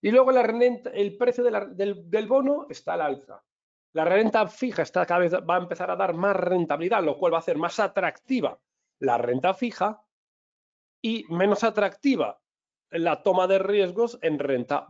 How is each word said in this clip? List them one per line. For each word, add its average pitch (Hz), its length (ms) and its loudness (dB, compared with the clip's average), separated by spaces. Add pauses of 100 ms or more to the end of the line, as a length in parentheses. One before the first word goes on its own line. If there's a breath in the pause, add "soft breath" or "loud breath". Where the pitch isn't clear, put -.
Y 208 60 2
luego 254 220 6
la 247 100 6
renta, 240 480 0
el 202 260 -4
precio 247 260 0
de 240 80 2
la, 208 140 -4
del, 185 460 -6
del 214 160 -2
bono 277 420 0
está - 240 -10
al 175 80 -4
alza. 143 420 -6 (520)
La 156 100 0
renta 214 440 4
fija 208 340 -4
está 175 240 -2
cada 180 140 2
vez, 170 120 2
va 170 220 0
a 180 80 0
empezar 175 280 -6
a 180 60 -2
dar 185 160 0
más 190 240 0
rentabilidad, 175 680 0
lo 143 140 0
cual 170 160 2
va 165 60 2
a - 20 0
hacer 165 160 -2
más 170 240 -4
atractiva 190 800 -2 (380)
la 123 180 0
renta 123 380 0
fija 214 500 -4 (960)
y 220 300 -6
menos 196 340 0
atractiva 202 760 0 (520)
la 165 320 -2
toma 185 240 2
de 190 120 4
riesgos 202 640 0
en 156 180 -2
renta 139 520 -2